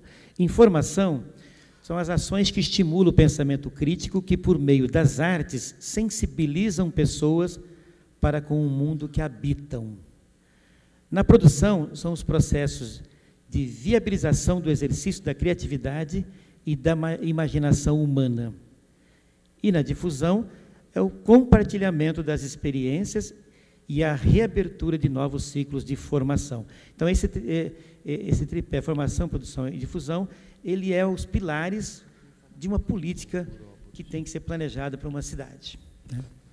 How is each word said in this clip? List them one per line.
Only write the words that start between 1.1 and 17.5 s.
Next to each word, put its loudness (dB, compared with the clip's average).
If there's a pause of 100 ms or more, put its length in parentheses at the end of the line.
são -6
as -4
ações 0
que -2
estimulam 2
o 0
pensamento 2
crítico, -2
que, 0
por 2
meio 4
das 2
artes, -2
sensibilizam -2
pessoas 0 (600)
para 2
com 0
o 2
mundo -2
que -2
habitam. -6 (1120)
Na 2
produção, 6
são -6
os -6
processos -2 (480)
de -2
viabilização 0
do -2
exercício -2
da -2
criatividade -4 (400)
e 0
da 0
ma-, -2
imaginação 0